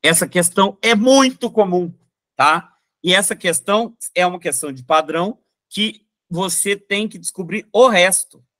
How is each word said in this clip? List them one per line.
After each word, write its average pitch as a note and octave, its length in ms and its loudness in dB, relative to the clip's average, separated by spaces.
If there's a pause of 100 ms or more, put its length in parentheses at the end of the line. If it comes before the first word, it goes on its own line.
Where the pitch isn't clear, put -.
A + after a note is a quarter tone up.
Essa E3 260 2
questão G3 540 0
é A3+ 140 2
muito C4 560 2
comum, F3+ 420 0 (420)
tá? D#3 420 0 (260)
E F3+ 100 0
essa G3 220 0
questão G3+ 600 -4 (200)
é F3+ 100 2
uma F3+ 140 -4
questão D3 320 -6
de C3 120 -16
padrão D#3+ 580 -2 (280)
que G#3+ 380 -8 (220)
você F#3 460 -4
tem G3+ 320 -6
que - 100 -14
descobrir F3 560 -10
o B3 140 6
resto. F#3 580 0 (140)